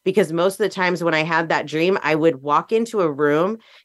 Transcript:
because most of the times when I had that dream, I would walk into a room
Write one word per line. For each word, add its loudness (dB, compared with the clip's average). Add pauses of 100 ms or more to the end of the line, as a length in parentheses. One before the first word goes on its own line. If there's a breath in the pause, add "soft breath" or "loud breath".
because 0
most 0
of -4
the 0
times -2
when 2
I 2
had 0
that 0
dream, 0
I 2
would -4
walk 0
into 0
a 0
room 0 (280 loud breath)